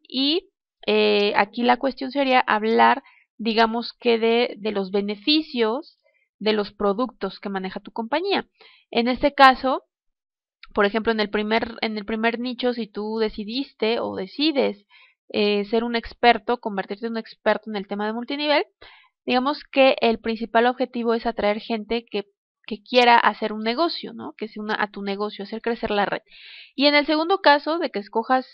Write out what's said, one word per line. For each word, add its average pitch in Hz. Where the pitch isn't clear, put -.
Y, 285
eh, 208
aquí 202
la 240
cuestión 262
sería 262
hablar, 226
digamos 226
que 233
de, 226
de 208
los 196
beneficios 220
de 214
los 202
productos 202
que 208
maneja 190
tu -
compañía. 320
En 233
este 277
caso, 262
por 208
ejemplo, 220
en 220
el 208
primer, 220
en 220
el 208
primer 226
nicho, 247
si 233
tú 214
decidiste 220
o 208
decides, 208
eh, 208
ser 226
un 240
experto, 233
convertirte 202
en 226
un 226
experto 214
en 214
el 202
tema 208
de 220
multinivel, 285
digamos 254
que 269
el 226
principal 226
objetivo 247
es 233
atraer 208
gente 233
que, 202
que 214
quiera 240
hacer 214
un 214
negocio, 240
¿no? 226
Que 220
se 214
una 214
a 208
tu 202
negocio, 202
hacer 220
crecer 226
la 202
red. -
Y 269
en 294
el 285
segundo 330
caso, 302
de 330
que 202
escojas, 226